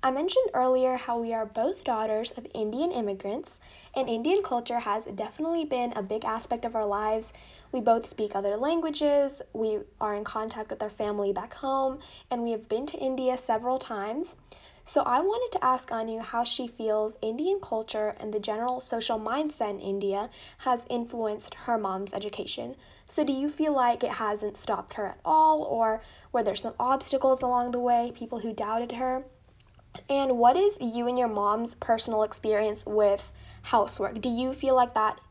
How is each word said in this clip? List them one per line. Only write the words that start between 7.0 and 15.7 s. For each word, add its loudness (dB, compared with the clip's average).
We -2
both 4
speak -4
other 0
languages, 2
we 0
are -2
in -4
contact -6
with -8
our -4
family -2
back -6
home, 0
and -2
we 0
have -6
been 0
to -10
India 0
several 0
times. -6
So 0
I 2
wanted 0
to 0
ask 2